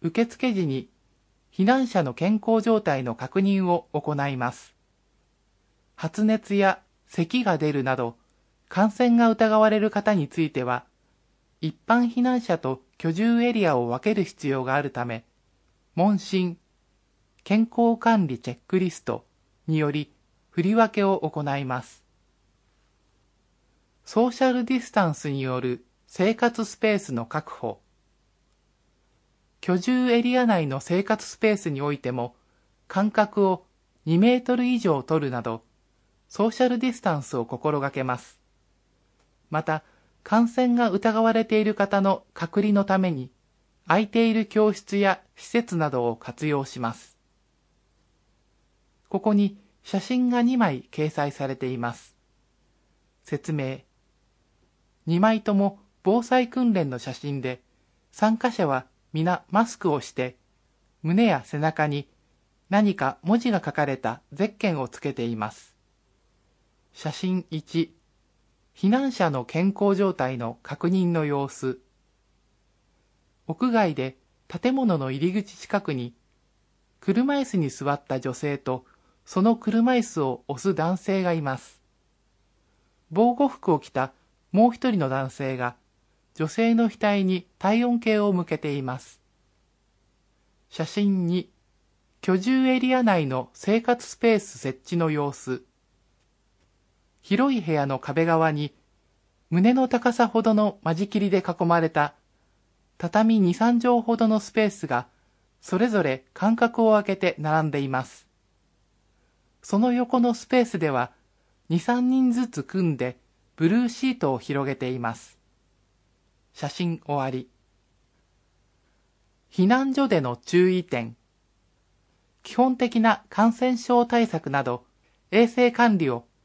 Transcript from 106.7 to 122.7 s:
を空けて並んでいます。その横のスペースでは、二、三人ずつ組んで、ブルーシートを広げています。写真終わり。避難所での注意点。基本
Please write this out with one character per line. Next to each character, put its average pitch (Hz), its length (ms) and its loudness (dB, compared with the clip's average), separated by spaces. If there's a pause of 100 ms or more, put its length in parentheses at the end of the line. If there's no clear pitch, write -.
を 220 100 6
空 208 120 4
け 196 120 -2
て 185 220 -2
並 156 300 0
ん 147 40 -4
で 143 100 -2
い 139 80 -4
ま 131 160 -4
す。 - 200 -20 (1400)
そ - 160 -2
の 240 160 2
横 247 260 0
の 240 140 2
ス - 140 -10
ペ 254 140 4
ー 233 40 4
ス 208 140 -6
で 156 100 0
は、 127 220 0 (580)
二、 170 100 2
三 247 300 0
人 262 220 4
ず 240 160 0
つ 151 160 -8
組 180 300 -2
ん 131 40 -6
で、 123 220 -6 (380)
ブ 165 120 2
ル 214 80 2
ー 247 120 0
シ 262 220 -2
ー 247 60 -4
ト 139 160 0
を 120 60 -4
広 139 260 -4
げ 135 100 -4
て 131 140 -6
い 127 80 -6
ま 117 160 -4
す。 - 240 -18 (1160)
写 147 160 -8
真 170 360 -4
終 143 100 -4
わ 135 140 -2
り。 127 200 -8 (2000)
避 185 160 2
難 262 260 2
所 277 140 0
で 185 140 2
の 123 140 -4
注 180 360 2
意 185 120 0
点。 117 320 -6 (1300)
基 - 80 -18
本 254 240 2